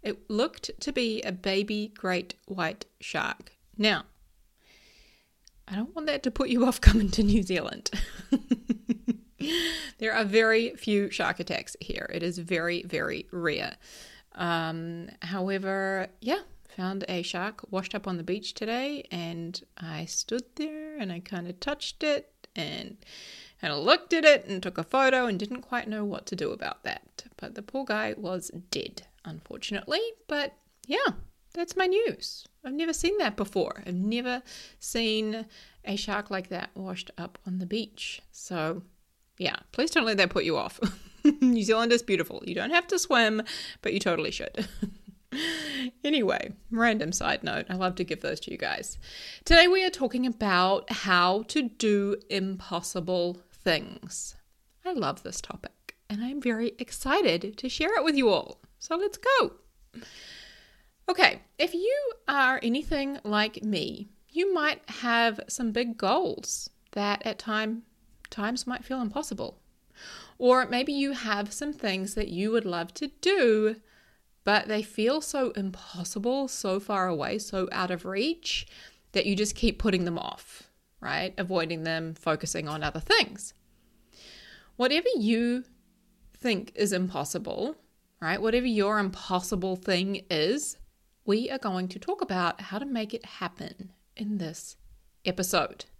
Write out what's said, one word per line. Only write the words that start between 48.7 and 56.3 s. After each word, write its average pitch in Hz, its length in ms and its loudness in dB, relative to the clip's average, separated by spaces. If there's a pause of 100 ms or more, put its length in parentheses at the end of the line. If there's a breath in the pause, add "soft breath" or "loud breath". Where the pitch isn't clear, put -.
Today 339 220 12
we 370 180 6
are 359 40 4
talking 254 360 -2
about 196 640 2
how 185 520 4
to 302 200 0
do 208 520 2 (140)
impossible 180 1120 -2 (100)
things. - 840 -4 (500)
I 370 80 -2
love 170 300 -2
this - 180 -8
topic, - 540 -14 (140)
and 208 140 -4
I'm 269 180 -4